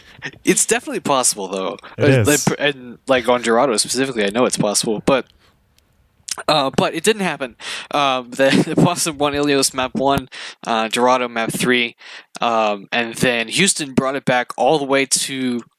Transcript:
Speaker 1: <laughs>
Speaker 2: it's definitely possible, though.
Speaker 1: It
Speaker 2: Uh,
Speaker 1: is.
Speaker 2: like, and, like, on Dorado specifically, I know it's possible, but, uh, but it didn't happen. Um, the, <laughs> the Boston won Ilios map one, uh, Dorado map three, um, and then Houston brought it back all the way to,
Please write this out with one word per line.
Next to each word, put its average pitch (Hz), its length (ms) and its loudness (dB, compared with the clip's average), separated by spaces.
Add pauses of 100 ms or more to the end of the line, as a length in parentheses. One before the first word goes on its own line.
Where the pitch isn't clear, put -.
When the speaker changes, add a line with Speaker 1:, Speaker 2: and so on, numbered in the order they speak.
Speaker 1:
<laughs> - 340 -16
Speaker 2:
it's - 220 4
definitely 240 340 -2
possible, 127 480 0
though. 95 300 -6 (200)
Speaker 1:
It 110 60 -2
Speaker 2:
Uh, 139 40 6 (220)
Speaker 1:
is. 147 200 2
Speaker 2:
like, - 100 -2
and, 127 380 -4 (100)
like, 127 220 2
on 123 120 4
Dorado 117 360 4
specifically, 120 480 -2
I 101 40 0
know 113 140 0
it's - 140 0
possible, 104 480 -2
but, 135 200 2 (1200)
uh, 143 280 0
but 180 180 0
it 160 100 -8
didn't 214 180 2
happen. 139 340 -6 (360)
Um, 131 400 0
the, 135 180 4 (140)
<laughs> 160 120 -6
the - 0 -
Boston 170 420 0
won 143 160 0
Ilios 143 400 2
map 127 220 -4
one, 135 340 0 (360)
uh, 113 220 -2
Dorado 123 400 2
map 113 240 -4
three, 123 440 0 (440)
um, 107 520 0
and 117 240 -2
then 120 320 0
Houston 139 460 -2
brought 131 220 -2
it 135 100 -8
back 123 320 0
all 143 220 2
the 139 60 -6
way 135 200 2
to, 131 560 -4 (180)